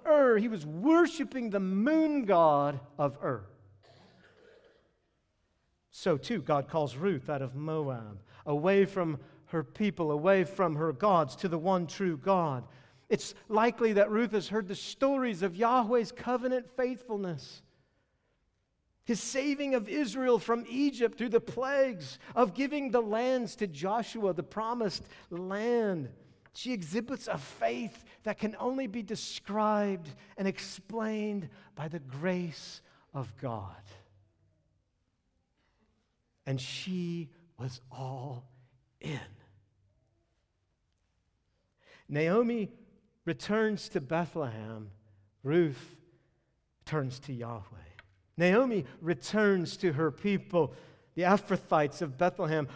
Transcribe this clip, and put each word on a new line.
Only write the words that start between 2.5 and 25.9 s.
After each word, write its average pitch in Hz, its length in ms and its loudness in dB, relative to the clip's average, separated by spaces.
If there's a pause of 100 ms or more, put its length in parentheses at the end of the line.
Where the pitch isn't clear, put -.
of 143 240 0
Ur. 117 240 -4 (2500)
So 170 260 0
too, 190 240 -4
God 139 280 0
calls 147 280 -2
Ruth 156 320 -2
out 143 140 -4
of 131 120 -8
Moab, 135 720 -6 (220)
away 180 400 4
from 170 340 -2 (260)
her 165 160 -2
people, 170 480 -2
away 180 340 4
from 180 320 0
her 160 140 0
gods, 160 460 2
to 190 120 -4
the 165 100 -2
one 180 280 0
true 175 300 -2
God. 156 500 0 (440)
It's - 240 -2 (120)
likely 226 460 2
that 202 180 6
Ruth 214 220 2
has 196 160 -2
heard 202 200 -4
the 196 60 -6
stories 254 680 0
of 185 120 -2
Yahweh's 233 560 2
covenant 247 560 -4 (120)
faithfulness, 208 840 -6 (1400)
his 233 180 -2
saving 277 520 -2
of 220 120 0
Israel 254 520 2
from 233 280 -2
Egypt 240 520 0
through 240 100 -2
the 220 120 4
plagues, 254 800 -2 (160)
of 226 200 4
giving 277 360 -2
the 240 120 2
lands 233 540 -2
to 214 100 -2
Joshua, 190 680 -2
the 160 100 -4
promised 220 640 -4 (220)
land. 190 800 -2 (460)